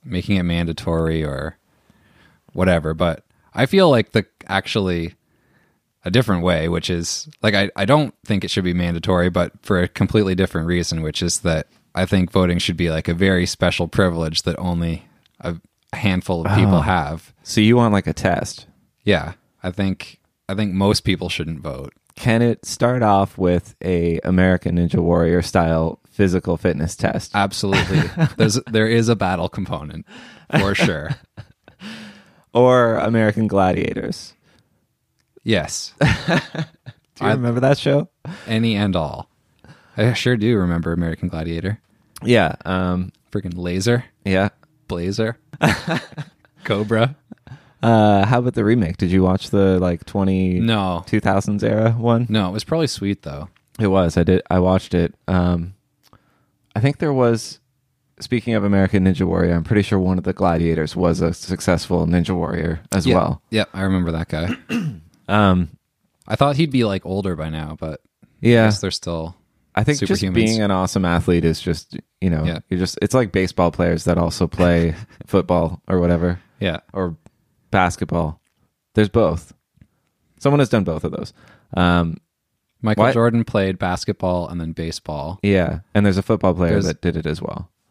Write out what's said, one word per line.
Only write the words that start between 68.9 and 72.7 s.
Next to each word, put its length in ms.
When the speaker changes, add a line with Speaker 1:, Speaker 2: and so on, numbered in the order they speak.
Speaker 2:
I 80
think 160
just 240
Speaker 1:
superhumans. 100
Speaker 2:
being 300
an 80
awesome 340
athlete 400
is 160
just, 340
you 120
know, 120
Speaker 1:
Yeah. 240
Speaker 2:
you're 120